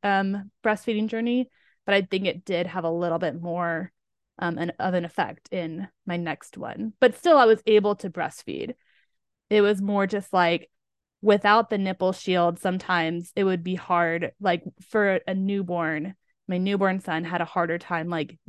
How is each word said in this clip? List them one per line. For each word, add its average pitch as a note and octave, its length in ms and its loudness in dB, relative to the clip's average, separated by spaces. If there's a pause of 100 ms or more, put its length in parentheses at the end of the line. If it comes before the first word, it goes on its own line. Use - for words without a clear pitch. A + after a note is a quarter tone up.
um, G3 480 -2 (140)
breastfeeding G#3+ 420 -2
journey, A#3+ 420 -2 (380)
but G3+ 80 2
I G3+ 80 4
think F#3+ 240 -2
it F3 180 -4
did F3+ 220 -2
have F3+ 160 -6
a E3 80 -2
little E3+ 280 0
bit E3+ 220 -2
more, E3+ 520 -6 (480)
um, E3+ 180 -4
an, E3+ 220 -4
of F#3 140 -2
an E3+ 100 0
effect - 480 -6
in F3 340 -6 (180)
my F3 120 -4
next E3 420 -8
one. G#3 420 -10
But B3+ 160 6
still, D#4+ 220 6
I B3+ 60 10
was A3 200 6
able G#3 320 4
to G3 140 -8
breastfeed. - 640 -8 (760)
It G#3 100 4
was G3+ 200 4
more G3+ 280 0
just, G3+ 240 -6
like, F3 360 2 (520)
without G#3 500 4
the G#3 80 -2
nipple F#3+ 340 0
shield, F3 460 0
sometimes F3 800 -2
it G3+ 80 0
would F#3 180 0
be F3+ 140 -4
hard, E3+ 640 0
like, F3+ 240 0 (240)
for G3+ 400 2
a F#3+ 60 -4
newborn. F3 800 -4 (320)
My F3+ 100 -2
newborn F#3+ 400 0
son E3 240 -4
had E3+ 180 -4
a E3+ 40 -2
harder E3+ 340 -2
time, E3+ 300 -6
like, D#3+ 280 -6 (120)